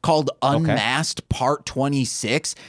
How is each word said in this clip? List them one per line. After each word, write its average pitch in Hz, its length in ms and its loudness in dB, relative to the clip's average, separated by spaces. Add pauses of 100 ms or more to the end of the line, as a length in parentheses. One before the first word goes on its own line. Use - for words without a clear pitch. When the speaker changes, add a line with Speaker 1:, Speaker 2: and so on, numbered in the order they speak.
Speaker 1:
called 156 260 2 (140)
Speaker 2:
Okay. 139 140 2
Speaker 1:
Unmasked 131 720 0
Part 139 340 0
Twenty-six. 135 880 -2 (140)